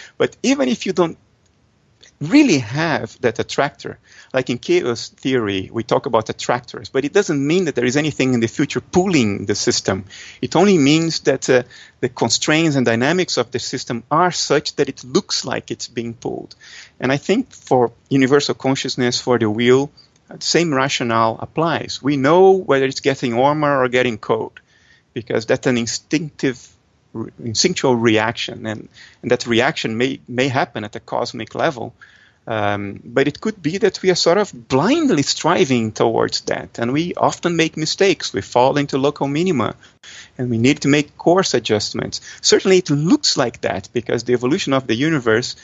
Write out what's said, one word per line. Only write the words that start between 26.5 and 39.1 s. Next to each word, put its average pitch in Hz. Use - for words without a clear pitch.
re-, 117
instinctual 127
reaction, 113
and, 110
and -
that 123
reaction 120
may, 131
may 123
happen 120
at 107
a -
cosmic 120
level. 120
Um, 101
but 135
it 143
could 214
be 175
that 190
we 185
are 175
sort 170
of 131
blindly 208
striving 131
towards 113
that, -
and 117
we 165
often 151
make 165
mistakes. 160
We 95
fall 131
into 143
local 139